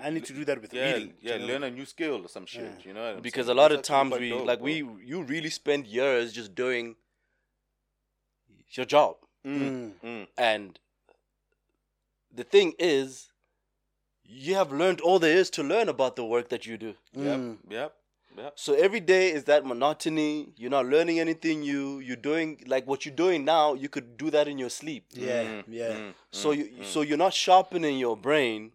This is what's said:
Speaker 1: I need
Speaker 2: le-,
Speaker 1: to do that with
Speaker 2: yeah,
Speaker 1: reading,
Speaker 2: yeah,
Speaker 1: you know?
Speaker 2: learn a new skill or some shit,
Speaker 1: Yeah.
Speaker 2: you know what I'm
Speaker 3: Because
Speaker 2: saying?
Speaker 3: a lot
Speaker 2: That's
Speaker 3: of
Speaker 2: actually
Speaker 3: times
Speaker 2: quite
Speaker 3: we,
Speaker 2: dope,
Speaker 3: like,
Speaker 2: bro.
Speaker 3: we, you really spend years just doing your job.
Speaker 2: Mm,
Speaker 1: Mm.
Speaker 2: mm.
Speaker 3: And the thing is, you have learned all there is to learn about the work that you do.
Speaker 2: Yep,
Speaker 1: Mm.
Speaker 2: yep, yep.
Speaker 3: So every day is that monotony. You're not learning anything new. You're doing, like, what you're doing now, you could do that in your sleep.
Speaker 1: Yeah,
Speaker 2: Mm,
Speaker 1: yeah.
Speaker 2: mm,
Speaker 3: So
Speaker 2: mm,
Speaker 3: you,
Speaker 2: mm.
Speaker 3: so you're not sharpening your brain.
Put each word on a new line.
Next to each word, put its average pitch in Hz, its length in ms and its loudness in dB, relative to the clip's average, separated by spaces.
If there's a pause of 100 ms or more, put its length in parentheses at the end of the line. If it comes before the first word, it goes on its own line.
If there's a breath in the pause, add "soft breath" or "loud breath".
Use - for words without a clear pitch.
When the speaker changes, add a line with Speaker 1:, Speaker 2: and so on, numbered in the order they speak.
Speaker 1:
I 147 40 -6
need 160 140 -4
Speaker 2:
le-, - 40 -14
Speaker 1:
to 143 60 -14
do 143 120 -8
that 139 160 -2
with 107 120 -18
Speaker 2:
yeah, 131 200 -2
Speaker 1:
reading, 107 280 -6
Speaker 2:
yeah, 117 140 -6
Speaker 1:
you 107 40 -6
know? 101 80 -8
Speaker 2:
learn 135 160 -4
a 131 80 -6
new 131 140 -14
skill 135 400 -6
or - 20 -16
some 92 180 -16
shit, 110 180 -14 (160)
Speaker 1:
Yeah. - 80 -20
Speaker 2:
you 95 60 -16
know 107 80 -10
what 113 140 -6
I'm 92 60 -14
Speaker 3:
Because 120 260 -4
Speaker 2:
saying? 123 100 4
Speaker 3:
a 135 40 10
lot 151 100 10
Speaker 2:
That's 139 180 -2
Speaker 3:
of 151 60 2
Speaker 2:
actually - 20 -
Speaker 3:
times 135 140 4
Speaker 2:
quite 123 100 -2
Speaker 3:
we, 120 80 -4
Speaker 2:
dope, 120 180 -6
Speaker 3:
like, 123 120 0
Speaker 2:
bro. 120 60 -8
Speaker 3:
we, 131 460 -8
you 170 120 -6
really 151 260 -6
spend 143 380 -2
years 120 460 0
just 104 200 -12
doing 120 420 -4 (1800)
your 127 140 -6
job. 143 300 6 (300)
Speaker 2:
Mm, 139 140 -4
Speaker 1:
Mm. 127 320 -6 (120)
Speaker 2:
mm. 113 240 -12 (100)
Speaker 3:
And 107 420 0 (1500)
the 120 100 -8
thing 196 360 6
is, 135 500 0 (960)
you 135 320 -6
have 185 160 2
learned 170 300 2
all 180 180 6
there 160 160 6
is 185 160 4
to 160 120 -4
learn 196 260 2
about 131 260 0
the 127 80 -4
work 120 260 0
that 117 160 -6
you 113 120 -10
do. 107 180 -12 (180)
Speaker 2:
Yep, 139 260 -4
Speaker 1:
Mm. 120 180 -8 (120)
Speaker 2:
yep, 117 260 -8 (420)
yep. 135 180 -14
Speaker 3:
So - 180 -2
every 190 280 4
day 185 300 4
is 147 140 -4
that 143 200 4
monotony. 151 880 -2
You're 117 160 -10
not 135 140 2
learning 165 340 2
anything 160 420 -2
new. 139 380 -4
You're 127 160 -10
doing, 151 520 -4
like, 131 200 0
what 135 180 -4
you're 143 100 -12
doing 165 280 2
now, 151 300 4
you 135 160 -6
could 120 280 -10
do 147 120 -4
that 147 180 2
in 147 100 -8
your 123 120 -4
sleep. 147 420 -12
Speaker 1:
Yeah, 123 320 -4
Speaker 2:
Mm, 110 240 -10
Speaker 1:
yeah. 113 260 -6
Speaker 2:
mm, 107 200 -12 (180)
Speaker 3:
So 101 220 -2
Speaker 2:
mm, 143 40 -2
Speaker 3:
you, 143 80 -4
Speaker 2:
mm. 113 200 -16
Speaker 3:
so 180 160 -2
you're 147 160 0
not 180 160 4
sharpening 180 640 4
your 120 180 0
brain. 113 600 0